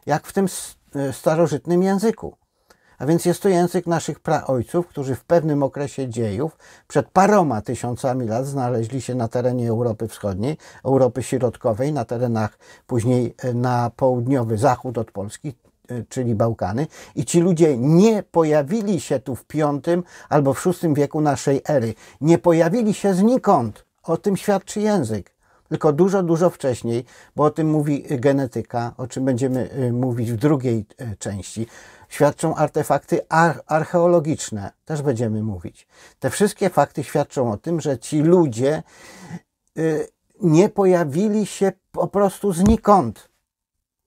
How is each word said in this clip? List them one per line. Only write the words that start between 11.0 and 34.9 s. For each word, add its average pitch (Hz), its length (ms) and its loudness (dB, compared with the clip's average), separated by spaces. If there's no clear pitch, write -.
Środkowej, 123 720 -2
na 135 120 -2
terenach 117 540 -4
później, 123 520 0
e, 123 160 -4
na 120 420 0
południowy 123 640 0
zachód 123 400 0
od 113 120 -6
Polski, 101 440 -12
e, 123 200 -8
czyli 120 260 -2
Bałkany. 113 520 -2
I 123 100 -4
ci 170 160 2
ludzie 165 360 4
nie 175 460 4
pojawili 165 800 0
się 139 200 -4
tu 123 160 -8
w - 80 -18
piątym 147 580 -2
albo 147 260 2
w - 60 -6
szóstym 170 340 0
wieku 143 260 0
naszej 143 480 0
ery. 117 260 0
Nie 165 180 4
pojawili 175 560 2
się 196 200 0
znikąd. 190 680 2
O 165 140 -2
tym 196 200 -2
świadczy 196 440 -2
język. 143 560 -2
Tylko 156 240 0
dużo, 185 300 2
dużo 170 280 2
wcześniej, 120 540 -4
bo 143 80 2
o 151 60 4
tym 156 200 -2
mówi, 147 420 -2
e, 147 60 -2
genetyka, 120 800 -2
o 127 100 -8
czym 131 180 -6
będziemy, 127 460 0
e, 127 220 -2
mówić 120 400 -2
w 117 40 -4
drugiej, 123 500 0
e, 113 180 -10
części. 101 500 -8
Świadczą 147 460 0
artefakty - 760 -2
ar-, 160 380 2
archeologiczne, 156 1080 0
też 151 180 -6